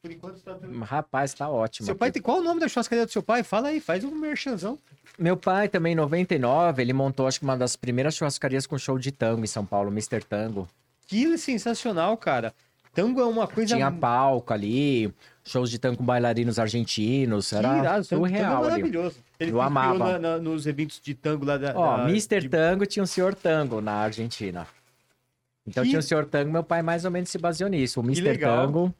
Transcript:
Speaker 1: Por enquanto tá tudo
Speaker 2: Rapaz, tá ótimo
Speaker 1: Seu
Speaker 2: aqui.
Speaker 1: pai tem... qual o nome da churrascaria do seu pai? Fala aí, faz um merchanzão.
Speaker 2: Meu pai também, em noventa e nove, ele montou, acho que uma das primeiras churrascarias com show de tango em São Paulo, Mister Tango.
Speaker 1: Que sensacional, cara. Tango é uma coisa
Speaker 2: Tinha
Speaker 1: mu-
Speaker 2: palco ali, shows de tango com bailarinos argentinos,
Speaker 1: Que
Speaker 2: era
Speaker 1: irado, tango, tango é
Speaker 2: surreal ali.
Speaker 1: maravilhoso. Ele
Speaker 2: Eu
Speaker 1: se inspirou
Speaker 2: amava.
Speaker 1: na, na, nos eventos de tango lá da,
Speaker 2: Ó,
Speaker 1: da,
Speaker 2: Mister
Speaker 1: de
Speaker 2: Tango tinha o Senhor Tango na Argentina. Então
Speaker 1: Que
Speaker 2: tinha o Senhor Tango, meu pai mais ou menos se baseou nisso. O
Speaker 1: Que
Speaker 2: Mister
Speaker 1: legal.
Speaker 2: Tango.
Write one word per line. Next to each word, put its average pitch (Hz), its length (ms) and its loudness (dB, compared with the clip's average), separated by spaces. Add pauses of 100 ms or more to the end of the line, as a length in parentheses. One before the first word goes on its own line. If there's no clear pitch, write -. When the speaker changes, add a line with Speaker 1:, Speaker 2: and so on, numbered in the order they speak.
Speaker 1:
Por 170 100 -14
enquanto 180 280 -16
tá 190 140 -14
tudo 123 260 -12
Speaker 2:
Rapaz, 135 540 -2
tá 143 140 -6
ótimo 113 380 -2
Speaker 1:
Seu 101 60 -2
Speaker 2:
aqui. 196 60 -4
Speaker 1:
pai 202 140 2
tem... 226 100 -6
qual 269 160 2
o 359 40 0
nome 339 180 0
da 320 80 0
churrascaria 233 380 0
do - 40 -12
seu 208 120 -2
pai? 233 200 2
Fala 240 260 -2
aí, 311 120 -2
faz 185 240 -2
um 285 100 -6
merchanzão. 277 640 -6 (400)
Speaker 2:
Meu 175 180 2
pai 196 320 2
também, 170 260 0
em - 20 2
noventa 165 380 2
e 147 40 2
nove, 135 440 4
ele 123 100 2
montou, 135 340 0
acho 131 140 -2
que - 40 -8
uma 135 120 0
das 123 180 0
primeiras 127 400 -2
churrascarias 135 520 -2
com 143 120 -6
show 135 200 -2
de 131 120 -4
tango 113 320 0
em 107 60 -2
São 104 180 -4
Paulo, 101 240 0
Mister 107 320 -4
Tango. 104 460 -4 (400)
Speaker 1:
Que 285 300 2
sensacional, 220 760 -2
cara. 120 380 -2 (400)
Tango 247 260 2
é 247 60 4
uma 226 220 0
coisa 220 260 0
Speaker 2:
Tinha 139 160 2
Speaker 1:
mu- 170 80 -6
Speaker 2:
palco 127 540 2
ali, 113 600 2 (320)
shows 123 260 0
de 117 80 -6
tango 123 200 0
com 127 60 -2
bailarinos 120 540 2
argentinos, 113 920 0
Speaker 1:
Que 104 60 -2
Speaker 2:
era 120 220 2
Speaker 1:
irado, 196 280 0
tango, 175 160 0
tango 180 40 2
é - 40 0
Speaker 2:
surreal 196 320 0
ali. 311 80 2
Speaker 1:
maravilhoso. 180 460 -2 (240)
Ele 165 100 -2
Speaker 2:
Eu 113 60 0
Speaker 1:
se 123 60 4
inspirou - 0 -
Speaker 2:
amava. 131 500 2
Speaker 1:
na, 180 60 -2
na, 165 200 -2
nos 160 280 -4
eventos 151 360 -4
de 143 120 -8
tango 151 300 -2
lá 143 140 0
da, 139 180 -2
Speaker 2:
Ó, 151 220 4
Speaker 1:
da, 123 60 2
Speaker 2:
Mister 202 380 2
Speaker 1:
de 135 60 -4
Speaker 2:
Tango 175 380 4
tinha 202 160 -2
o 180 40 0
Senhor 190 280 0
Tango 151 460 0
na 107 140 -2
Argentina. 107 720 -4 (1000)
Então 117 160 -2
Speaker 1:
Que 123 80 4
Speaker 2:
tinha 156 100 4
o - 20 -2
Senhor 151 240 0
Tango, 143 260 0
meu 165 100 2
pai 170 180 0
mais 165 240 -2
ou 185 60 -2
menos 180 180 -2
se 185 100 -8
baseou 170 300 -2
nisso. 135 320 0
O - 20 0
Speaker 1:
Que 117 80 2
Speaker 2:
Mister 175 220 2
Speaker 1:
legal. 131 340 2
Speaker 2:
Tango. 175 340 2